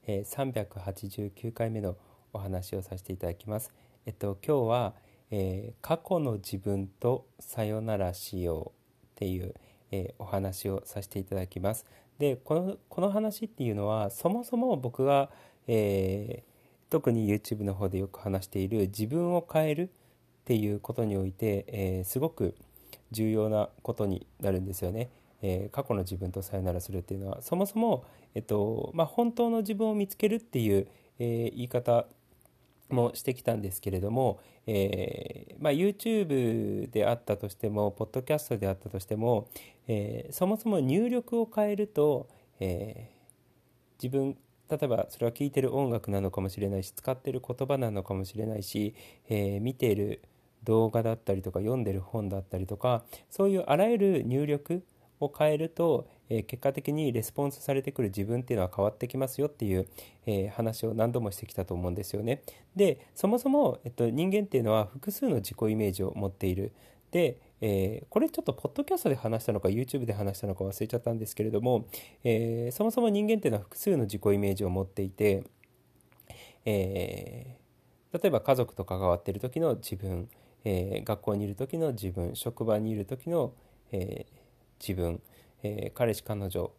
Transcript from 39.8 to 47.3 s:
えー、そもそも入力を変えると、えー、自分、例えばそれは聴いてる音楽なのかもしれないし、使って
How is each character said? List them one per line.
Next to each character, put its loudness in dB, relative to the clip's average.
え -2
ー、 -12
そ 0
も 2
そ -4
も 2
入 2
力 0
を 0
変 2
え 0
る 0
と、 2
え -4
ー、 -6
自 -4
分、 0
例 -2
え 0
ば 2
そ -16
れ 2
は 2
聴 -2
い 0
て 2
る 2
音 2
楽 -2
な 2
の 0
か -4
も 0
し -6
れ 0
な 0
い -2
し、 -8
使 -6
っ 0
て -6